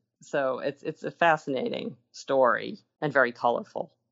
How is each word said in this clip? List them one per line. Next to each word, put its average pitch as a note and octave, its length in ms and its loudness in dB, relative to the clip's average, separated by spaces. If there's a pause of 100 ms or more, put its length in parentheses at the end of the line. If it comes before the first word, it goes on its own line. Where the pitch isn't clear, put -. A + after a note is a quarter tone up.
(220)
so C3 380 -4
it's, C#3 220 -6
it's - 220 -10
a D3+ 80 -6
fascinating C#3+ 840 0 (160)
story A#2 680 0 (220)
and D3+ 120 -2
very B2 200 4
colorful. - 580 -4 (200)